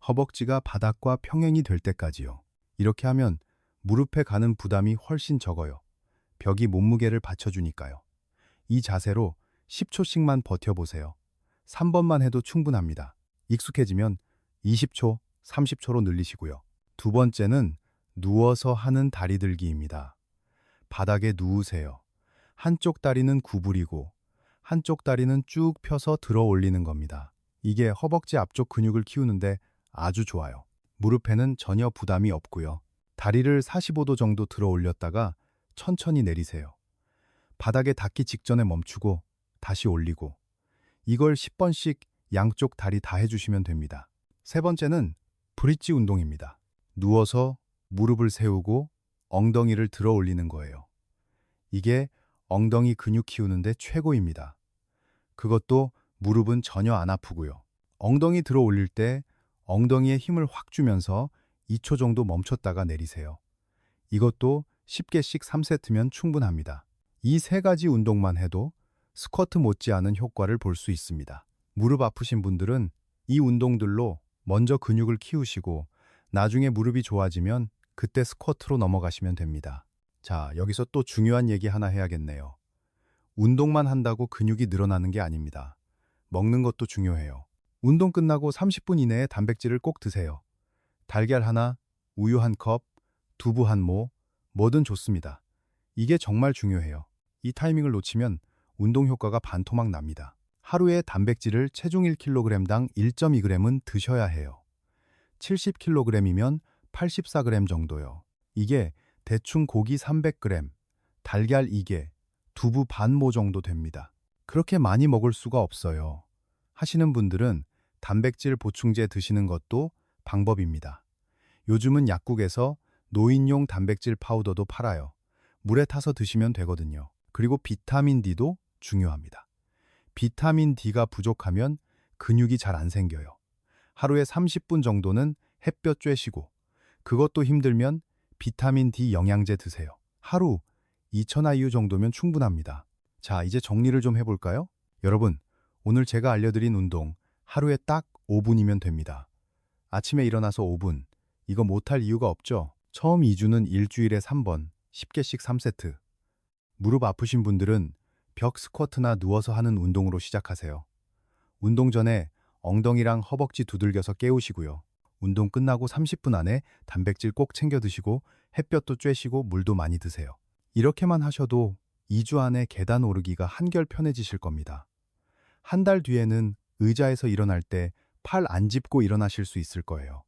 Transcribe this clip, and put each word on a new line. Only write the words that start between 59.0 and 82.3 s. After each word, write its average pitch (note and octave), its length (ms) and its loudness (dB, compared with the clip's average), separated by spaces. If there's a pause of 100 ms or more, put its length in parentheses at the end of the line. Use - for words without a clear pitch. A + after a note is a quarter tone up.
엉덩이에 C3 540 4
힘을 E3 280 0
확 - 240 -12
주면서 G#2+ 600 0 (380)
이 A2+ 100 -2
초 - 180 -2
정도 A#2+ 280 0
멈췄다가 F#2 600 -4
내리세요. D#2+ 540 -8 (720)
이것도 B2 540 2 (200)
십 - 260 -10
개씩 D#3 340 -2
삼 D3+ 180 -4
세트면 B2+ 480 0
충분합니다. F2+ 720 -2 (380)
이 C#3+ 160 4
세 F#3 240 0
가지 F3 260 4
운동만 G#2 480 2
해도 F2+ 360 -4 (420)
스쿼트 - 440 -2
못지않은 G#2 580 2
효과를 A2 420 -2
볼 F#2 160 -2
수 - 160 -8
있습니다. D2+ 560 -8 (280)
무릎 B2 280 2
아프신 A#2 400 -2
분들은 F#2+ 480 -2 (380)
이 C3+ 120 2
운동들로 A#2+ 800 0 (220)
먼저 A#2 340 2
근육을 A2+ 400 0
키우시고 F#2 680 -6 (440)
나중에 A2 380 2
무릎이 A#2+ 340 0
좋아지면 G2 680 -2 (240)
그때 B2 300 -2
스쿼트로 - 520 -4
넘어가시면 F#2 580 0
됩니다. D2 520 -6 (340)
자, D2+ 360 -6
여기서 G2+ 360 -2
또 C#3 100 0
중요한 A#2+ 460 2
얘기 G#2 200 0
하나 G#2 180 -2
해야겠네요. D#2 680 -4 (800)